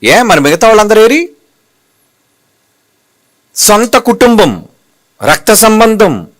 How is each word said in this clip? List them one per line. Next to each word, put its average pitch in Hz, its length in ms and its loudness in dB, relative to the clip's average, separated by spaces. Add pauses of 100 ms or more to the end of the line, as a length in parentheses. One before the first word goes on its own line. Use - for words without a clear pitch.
ఏ 165 180 0
మరి 185 180 0
మిగతా 143 280 0
వాళ్ళందరూ 214 340 2
ఏరి? 294 280 0 (2250)
సొంత 220 400 -2
కుటుంబం, 208 680 0 (580)
రక్త 156 320 -2
సంబంధం, 214 720 0 (140)